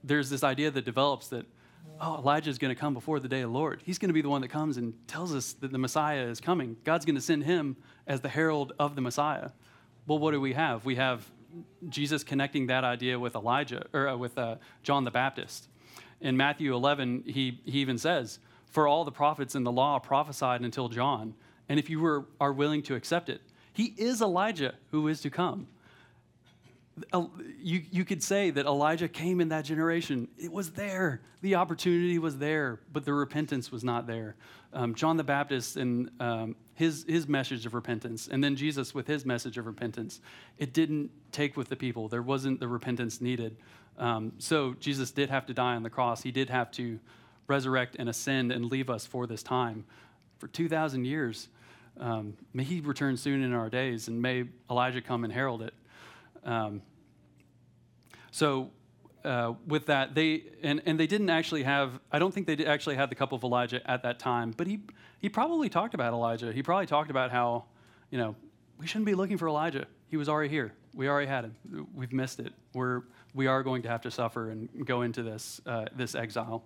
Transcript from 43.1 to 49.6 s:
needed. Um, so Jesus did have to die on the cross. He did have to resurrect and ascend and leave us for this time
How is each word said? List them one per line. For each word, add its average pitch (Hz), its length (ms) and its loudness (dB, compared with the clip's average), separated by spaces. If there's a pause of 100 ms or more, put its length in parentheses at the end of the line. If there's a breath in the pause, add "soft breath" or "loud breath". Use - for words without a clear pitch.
needed. 120 380 -4 (400 loud breath)
Um, 110 380 -2
so 139 380 0
Jesus 139 360 -2
did 139 200 0
have 135 160 0
to 127 80 -8
die 123 200 2
on 113 80 -4
the 113 60 -6
cross. 120 340 0
He 131 80 -4
did 127 200 0
have 127 220 0
to 117 260 -6 (480 loud breath)
resurrect 131 520 2
and 117 120 -2
ascend 127 420 0
and 120 180 -2
leave 131 200 -2
us 110 160 -4
for 123 200 -4
this 113 160 -8
time 117 440 0 (520 loud breath)